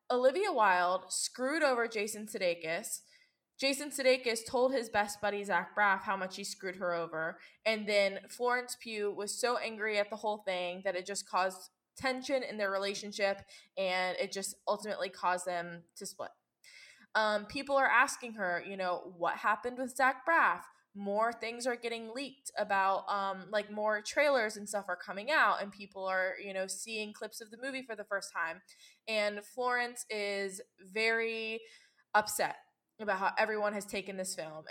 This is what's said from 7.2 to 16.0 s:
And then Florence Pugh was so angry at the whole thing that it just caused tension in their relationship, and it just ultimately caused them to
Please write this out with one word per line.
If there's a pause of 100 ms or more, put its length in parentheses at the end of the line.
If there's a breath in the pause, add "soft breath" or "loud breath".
And
then (100)
Florence
Pugh
was
so
angry
at
the
whole
thing
that
it
just
caused (280)
tension
in
their
relationship, (360 loud breath)
and
it
just (120)
ultimately
caused
them (140)
to